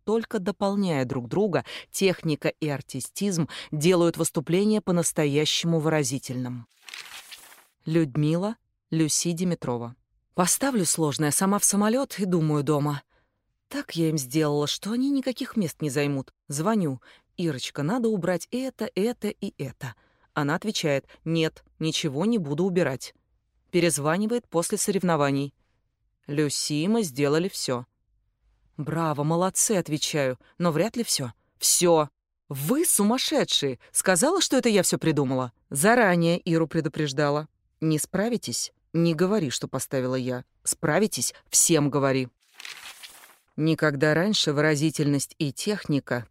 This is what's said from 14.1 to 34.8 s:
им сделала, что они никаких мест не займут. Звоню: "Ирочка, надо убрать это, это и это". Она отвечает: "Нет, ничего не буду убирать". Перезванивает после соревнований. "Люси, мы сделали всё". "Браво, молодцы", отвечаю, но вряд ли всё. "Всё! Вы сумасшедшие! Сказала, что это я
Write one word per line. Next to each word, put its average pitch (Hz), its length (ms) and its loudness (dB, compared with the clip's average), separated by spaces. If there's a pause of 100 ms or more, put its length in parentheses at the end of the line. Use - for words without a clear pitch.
им 160 60 0
сделала, 147 500 0
что - 260 -6
они 262 180 0
никаких 262 460 -2
мест 180 240 -2
не 151 80 -2
займут. 143 440 -2 (140)
Звоню: 160 540 -2 (340)
"Ирочка, 147 480 -4
надо 226 240 0
убрать 180 420 -2
это, 254 460 -6
это 208 320 -2
и 202 340 -8
это". 131 320 -10 (400)
Она 147 200 0
отвечает: 165 540 -2 (180)
"Нет, 160 380 -2 (160)
ничего 156 480 -2
не 240 100 2
буду 151 260 -2
убирать". 170 520 -2 (560)
Перезванивает 175 760 0
после 170 300 -2
соревнований. 156 720 2 (760)
"Люси, 147 600 0
мы 226 140 2
сделали 147 480 0
всё". 127 380 -6 (920)
"Браво, 151 460 -2
молодцы", 170 480 0
отвечаю, 151 640 -2 (220)
но 170 120 0
вряд 165 240 0
ли 240 80 -2
всё. 123 300 -4 (240)
"Всё! 165 520 4 (400)
Вы 165 360 0
сумасшедшие! 208 920 0 (120)
Сказала, 233 480 2
что - 180 2
это 247 120 4
я 196 140 4